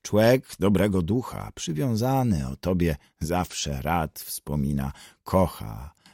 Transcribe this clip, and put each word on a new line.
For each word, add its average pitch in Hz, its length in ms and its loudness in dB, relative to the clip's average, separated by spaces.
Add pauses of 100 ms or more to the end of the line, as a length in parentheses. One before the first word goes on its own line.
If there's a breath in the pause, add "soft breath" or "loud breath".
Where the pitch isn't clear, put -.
człek 117 440 4 (120)
dobrego 95 440 4
ducha, 110 520 -4
przywiązany 123 960 0
o 67 80 -8
tobie 85 400 2 (240 soft breath)
zawsze 78 600 -4
rad 80 360 -2
wspomina, 69 760 -4 (300 loud breath)
kocha 67 720 -2 (200 soft breath)